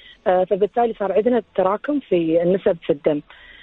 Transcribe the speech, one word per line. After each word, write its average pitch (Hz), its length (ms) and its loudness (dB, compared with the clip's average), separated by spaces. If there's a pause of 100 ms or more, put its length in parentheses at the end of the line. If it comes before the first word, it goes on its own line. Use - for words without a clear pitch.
(260)
آه، 185 180 2
فبالتالي 208 540 -2
صار 196 140 -4
عندنا 226 300 0 (140)
تراكم 214 440 -2
في 170 420 0
النسب 180 400 0
في - 80 -8
الدم. 151 300 0 (420)